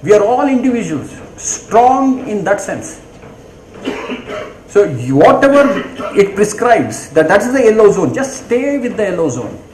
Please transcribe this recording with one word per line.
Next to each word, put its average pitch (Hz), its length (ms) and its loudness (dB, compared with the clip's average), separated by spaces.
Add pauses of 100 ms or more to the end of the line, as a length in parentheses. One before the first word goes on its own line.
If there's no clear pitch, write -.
We 180 120 4
are 208 100 4
all 254 240 0
individuals, 226 640 -2 (240)
strong 254 880 0
in 208 180 -4
that 202 160 -2
sense. - 400 -12 (1700)
So 202 160 4
you, 131 320 -2
whatever 277 500 4 (480)
it 196 200 2
prescribes, 202 760 0
that, 156 180 2
that 202 120 4
is 247 120 -4
the 262 120 2
yellow 220 260 6
zone. 170 240 0
Just - 300 -6
stay 269 340 -2
with 233 180 -6
the 214 80 -2
yellow 170 260 -2
zone. 117 280 -10 (160)